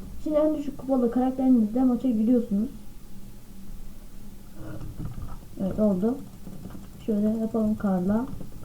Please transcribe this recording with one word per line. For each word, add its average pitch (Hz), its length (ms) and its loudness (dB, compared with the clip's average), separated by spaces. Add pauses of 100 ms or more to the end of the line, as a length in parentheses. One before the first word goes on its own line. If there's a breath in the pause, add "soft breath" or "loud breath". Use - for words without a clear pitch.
(240)
Şimdi 302 140 2
en 311 180 4
düşük 285 220 -4
kupalı 254 340 2
karakterinizle 254 720 4
maça 254 260 4
giriyorsunuz. 220 600 4 (3000)
Evet, 190 180 -2
oldu. 214 360 4 (880)
Şöyle 208 240 2
yapalım 220 460 0
Karla. 202 500 2 (380)